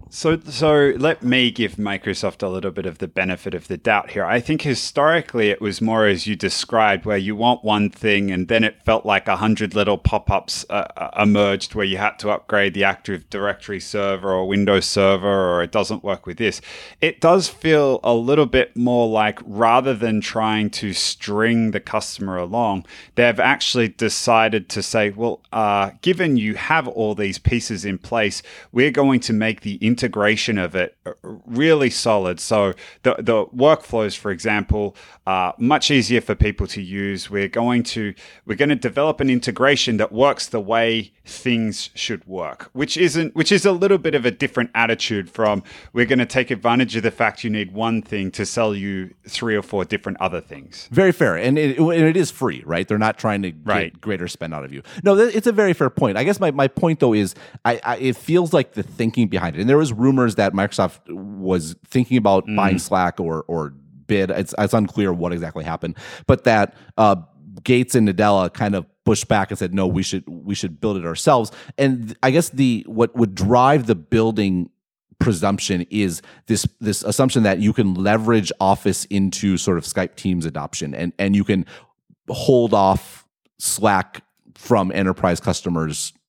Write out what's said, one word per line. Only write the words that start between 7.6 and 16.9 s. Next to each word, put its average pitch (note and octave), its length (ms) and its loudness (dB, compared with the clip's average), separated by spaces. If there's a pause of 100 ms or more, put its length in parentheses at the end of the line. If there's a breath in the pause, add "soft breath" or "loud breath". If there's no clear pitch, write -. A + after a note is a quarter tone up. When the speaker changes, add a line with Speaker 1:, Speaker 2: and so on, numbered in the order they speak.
Speaker 1:
one G#2 240 2
thing G2+ 420 0
and F2+ 160 -4
then A2+ 160 2
it - 220 -2
felt A2+ 200 2
like G2 220 0
a G2 80 0
hundred G#2 400 -2
little G2+ 220 2
pop-ups, - 720 -2
uh, G2+ 160 -4 (100)
uh, - 140 -8 (120)
emerged G2+ 540 2
where G#2 100 -2
you F#2+ 120 -4
had G#2 220 -2
to G#2 100 -4
upgrade G2 440 -2
the G2 120 0
Active F#2+ 440 -4
Directory G2+ 520 -6
server G2 500 -4
or F#2 160 0
Windows G2 380 2
Server, G2 680 2
or F2 80 0
it E2+ 120 -6
doesn't G#2 320 -4
work G2 200 -6
with F2 120 -14
this. A2 240 -2 (400 loud breath)